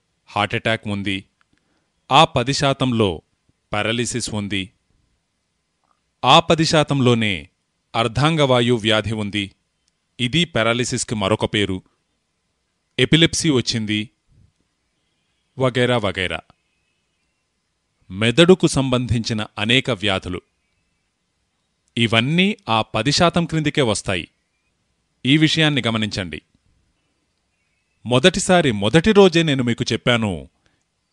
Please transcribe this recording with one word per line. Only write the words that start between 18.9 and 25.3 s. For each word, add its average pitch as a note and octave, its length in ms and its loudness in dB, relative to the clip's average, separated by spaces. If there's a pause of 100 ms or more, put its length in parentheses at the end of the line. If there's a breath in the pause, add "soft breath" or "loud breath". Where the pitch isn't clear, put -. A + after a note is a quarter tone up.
అనేక A#2 340 0
వ్యాధులు, F#2+ 500 -4 (1600)
ఇవన్నీ A#2 480 2 (240)
ఆ A2+ 120 2
పది A2 300 -2
శాతం E3+ 340 0
క్రిందికే D3+ 360 -4
వస్తాయి. G2+ 460 -2 (1000)
ఈ B2+ 120 4